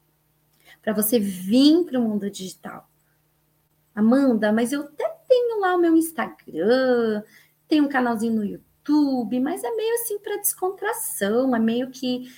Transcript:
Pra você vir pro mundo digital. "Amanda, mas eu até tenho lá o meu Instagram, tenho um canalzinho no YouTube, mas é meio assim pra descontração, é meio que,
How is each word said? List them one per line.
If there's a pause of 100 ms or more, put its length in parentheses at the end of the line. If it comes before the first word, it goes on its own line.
(800)
Pra
você
vir
pro
mundo
digital. (1080)
"Amanda,
mas
eu
até (200)
tenho
lá
o
meu
Instagram, (460)
tenho
um
canalzinho
no
YouTube,
mas
é
meio
assim
pra
descontração,
é
meio
que,